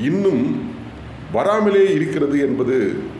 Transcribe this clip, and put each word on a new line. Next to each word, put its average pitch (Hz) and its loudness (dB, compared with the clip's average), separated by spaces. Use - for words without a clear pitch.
இன்னும் 156 0
வராமலே 202 4
இருக்கிறது 151 0
என்பது 123 0